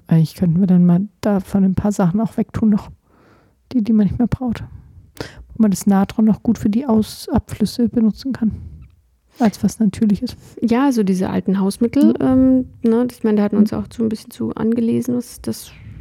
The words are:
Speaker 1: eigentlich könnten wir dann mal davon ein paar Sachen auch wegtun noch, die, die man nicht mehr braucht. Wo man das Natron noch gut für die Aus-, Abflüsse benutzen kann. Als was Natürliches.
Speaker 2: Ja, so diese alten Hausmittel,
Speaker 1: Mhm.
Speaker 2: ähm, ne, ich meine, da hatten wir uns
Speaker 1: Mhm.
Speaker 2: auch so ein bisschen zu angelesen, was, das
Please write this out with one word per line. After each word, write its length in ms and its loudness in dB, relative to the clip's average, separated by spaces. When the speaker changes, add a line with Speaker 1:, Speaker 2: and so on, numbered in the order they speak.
Speaker 1:
eigentlich 260 2
könnten 260 0
wir 60 2
dann 180 6
mal 220 4
davon 440 0
ein 100 2
paar 180 0
Sachen 280 0
auch 160 -4
wegtun 340 -2
noch, 200 -2
die, 120 -2
die 80 -2
man 140 4
nicht 120 -4
mehr 100 0
braucht. 360 -6
Wo 420 -6
man 80 4
das 160 -2
Natron 380 2
noch 180 2
gut 160 -2
für 120 -2
die 160 -2
Aus-, 420 -2
Abflüsse 600 -2
benutzen 440 -2
kann. 200 -2
Als 240 0
was 160 -2
Natürliches. 580 0
Speaker 2:
Ja, 300 2
so 140 0
diese 260 0
alten 300 -2
Hausmittel, 540 2
Speaker 1:
Mhm. 60 -10
Speaker 2:
ähm, 460 2
ne, 280 2
ich 120 -20
meine, 140 2
da 80 2
hatten 120 -2
wir 40 4
uns 100 4
Speaker 1:
Mhm. 80 -6
Speaker 2:
auch 160 -8
so 80 -4
ein 60 0
bisschen 240 -8
zu 220 -8
angelesen, 640 -2
was, 240 -10
das 300 -10